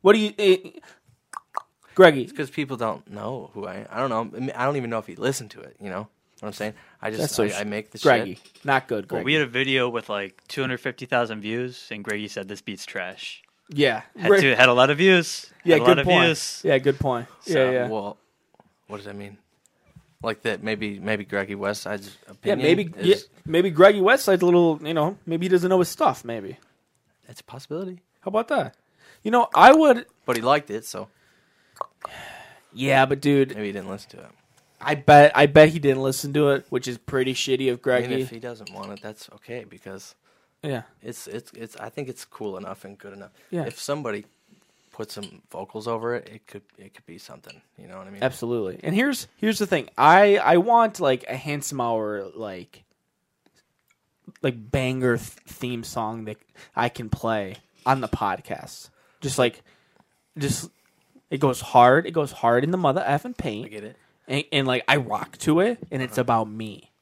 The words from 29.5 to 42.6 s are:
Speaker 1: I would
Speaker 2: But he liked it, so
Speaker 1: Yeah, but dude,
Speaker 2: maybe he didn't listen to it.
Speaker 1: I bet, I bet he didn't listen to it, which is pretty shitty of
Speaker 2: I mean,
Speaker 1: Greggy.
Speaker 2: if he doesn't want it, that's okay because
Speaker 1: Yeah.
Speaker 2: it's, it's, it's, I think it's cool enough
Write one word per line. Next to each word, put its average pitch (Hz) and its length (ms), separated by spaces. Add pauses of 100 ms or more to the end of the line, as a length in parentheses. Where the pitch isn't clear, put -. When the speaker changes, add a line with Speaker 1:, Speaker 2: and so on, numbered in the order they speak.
Speaker 1:
I 196 180
would 311 340 (180)
Speaker 2:
But 123 100
he 113 60
liked 143 300
it, 110 120
so 98 240 (1700)
Speaker 1:
Yeah, 135 320
but 139 160
dude, 139 340
Speaker 2:
maybe 107 120
he 98 40
didn't 98 180
listen 98 220
to - 80
it. - 120 (500)
Speaker 1:
I 151 140
bet, 147 400
I 143 100
bet 156 240
he 160 100
didn't 135 240
listen 135 300
to 147 160
it, 135 200
which 123 180
is 120 100
pretty 131 360
shitty 131 380
of - 20 (120)
Speaker 2:
I 127 140
mean, 120 100
Speaker 1:
Greggy. 131 120
Speaker 2:
if 127 80
he 117 100
doesn't 110 340
want 98 180
it, 98 100
that's 107 340
okay 117 320
because 95 480 (480)
Speaker 1:
Yeah. 135 200 (180)
Speaker 2:
it's, - 260
it's, - 260
it's, 113 240
I 107 120
think 139 200
it's - 160
cool 101 320
enough 95 280